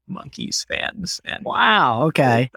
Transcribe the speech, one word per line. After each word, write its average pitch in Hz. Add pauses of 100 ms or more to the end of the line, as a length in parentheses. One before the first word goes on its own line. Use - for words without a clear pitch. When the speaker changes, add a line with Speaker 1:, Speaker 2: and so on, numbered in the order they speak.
Speaker 1:
Monkees -
fans. -
And -
Speaker 2:
Wow, 165
okay. 127